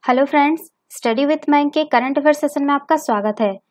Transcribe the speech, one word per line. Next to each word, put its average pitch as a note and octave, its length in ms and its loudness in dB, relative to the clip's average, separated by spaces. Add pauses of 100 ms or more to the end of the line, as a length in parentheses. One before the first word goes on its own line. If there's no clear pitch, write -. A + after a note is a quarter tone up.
हेलो B3+ 160 2
फ्रेंड्स, D4 460 0 (320)
Study A#3+ 220 0
with D#4 240 -2
Mayank D4 240 2
के D#4 100 0
करंट C4+ 340 0
अफेयर D4 160 2
सेशन D4 320 -2
में C#4+ 80 0
आपका C#4+ 220 -2
स्वागत G#3+ 460 -2
है। G3 160 -2 (140)